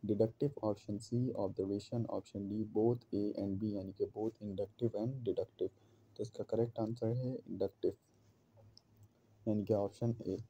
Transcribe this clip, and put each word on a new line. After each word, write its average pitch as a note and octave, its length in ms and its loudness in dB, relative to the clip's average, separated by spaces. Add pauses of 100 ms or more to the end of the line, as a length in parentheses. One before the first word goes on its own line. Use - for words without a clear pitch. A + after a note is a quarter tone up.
deductive, A2+ 600 2
ऑप्शन G#2 340 0
सी A#2+ 200 -2 (260)
observation, G2+ 640 -2
ऑप्शन G2 380 -4
डी G#2+ 140 -2 (140)
both A#2 280 4 (100)
A G2+ 100 2 (180)
and G2 200 0
B, G#2+ 120 0
यानी F#2+ 240 -6
कि G2+ 160 2
both A2 320 -2
inductive G2+ 560 -2
and C3 240 -2
deductive। - 480 -2 (420)
तो A2 60 -4
इसका A2 300 -6
करेक्ट A#2 280 2
आंसर A2+ 360 0
है B2+ 180 -2
इंडक्टिव, F#2+ 580 -2 (1500)
यानी G#2+ 180 2
कि A2 100 4
ऑप्शन A2 420 2 (100)
ए। F#2+ 120 -2 (120)